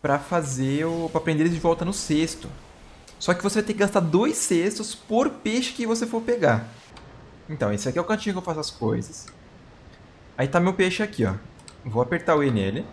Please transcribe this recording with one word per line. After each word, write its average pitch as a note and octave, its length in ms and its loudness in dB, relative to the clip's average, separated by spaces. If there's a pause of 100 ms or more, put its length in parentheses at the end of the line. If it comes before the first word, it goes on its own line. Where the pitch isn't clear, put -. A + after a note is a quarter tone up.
Pra C#3 180 2
fazer C#3 680 -2
o... E3 260 -2
Pra D#3+ 80 0
prender D#3 240 2
eles E3+ 100 2
de D#3 60 -4
volta E3 240 2
no F#3 80 -2
cesto. D#3+ 560 -2 (720)
Só F3+ 160 2
que F3 80 -6
você G3+ 140 0
vai G#3+ 100 2
ter G#3+ 80 -2
que A3 60 -2
gastar G3+ 200 4
dois F3+ 380 4
cestos G3+ 560 0
por B3 340 2
peixe B3 460 -2
que A#3 120 -4
você A3+ 200 0
for A3+ 160 -4
pegar. D#3 460 2 (840)
Então, D#3 200 0
esse G3+ 160 -2
aqui - 120 -2
é - 20 0
o E3+ 40 0
cantinho G#3+ 300 -2
que F#3 40 -4
eu F3+ 40 -8
faço D#3+ 180 -6
as D3+ 100 -6
coisas. - 560 -4 (1120)
Aí C3+ 100 2
tá E3+ 100 2
meu F3+ 140 4
peixe F#3 300 2
aqui, G#3 240 0
ó. F#2+ 80 0 (500)
Vou A#2 160 -2
apertar E3 340 2
o D3+ 80 4
E C#3 80 2
nele. G#2+ 420 0